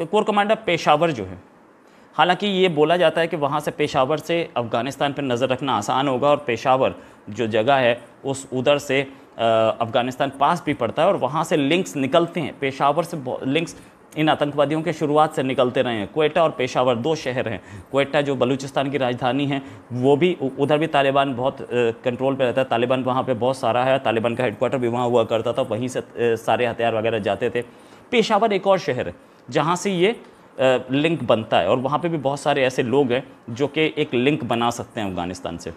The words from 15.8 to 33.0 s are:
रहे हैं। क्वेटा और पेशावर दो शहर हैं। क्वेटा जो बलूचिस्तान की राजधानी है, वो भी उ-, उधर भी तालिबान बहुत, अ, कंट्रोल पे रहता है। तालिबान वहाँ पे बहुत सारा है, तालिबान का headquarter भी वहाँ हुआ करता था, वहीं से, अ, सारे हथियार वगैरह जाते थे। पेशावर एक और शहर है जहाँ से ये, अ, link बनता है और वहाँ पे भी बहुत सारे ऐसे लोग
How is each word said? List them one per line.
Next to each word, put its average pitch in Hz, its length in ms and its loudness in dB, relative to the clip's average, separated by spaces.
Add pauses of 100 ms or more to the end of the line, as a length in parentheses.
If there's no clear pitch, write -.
रहे 120 140 -2
हैं। 101 120 -4
क्वेटा 151 360 0
और 156 60 2
पेशावर 127 460 0
दो 139 200 -2
शहर 127 340 -4
हैं। 98 120 -8 (300)
क्वेटा 139 300 2
जो 135 140 0
बलूचिस्तान 135 560 0
की 143 60 -4
राजधानी 127 480 0
है, 139 160 -2 (320)
वो 127 220 4
भी 175 260 2
उ-, 135 80 -2 (100)
उधर 143 180 2
भी 160 100 0
तालिबान 139 480 2
बहुत, 131 260 -4
अ, - 120 -10
कंट्रोल 120 640 0
पे 135 80 0
रहता 123 180 0
है। 131 80 0
तालिबान 127 340 0
वहाँ 127 200 0
पे 131 100 -2
बहुत 123 240 0
सारा 120 260 0
है, 131 160 2
तालिबान 113 360 0
का 127 80 -2
headquarter 120 340 0
भी 123 100 0
वहाँ 120 200 0
हुआ 120 160 4
करता 113 300 -2
था, 139 80 -2
वहीं 117 260 -4
से, 123 120 -6
अ, 117 60 -8 (140)
सारे 117 460 2
हथियार 117 300 0
वगैरह 110 240 0
जाते 101 300 -2
थे। 120 120 -4 (500)
पेशावर 220 420 2
एक 190 140 0
और 190 120 4
शहर 127 280 -4
है - 80 -10 (340)
जहाँ 151 260 0
से 202 160 -2
ये, 180 160 2
अ, - 720 0 (140)
link 147 320 0
बनता 113 360 2
है 85 80 2
और 117 100 4
वहाँ 135 220 -2
पे 175 100 -4
भी 165 80 -2
बहुत 139 220 -2
सारे 143 240 0
ऐसे 131 200 0
लोग 127 280 2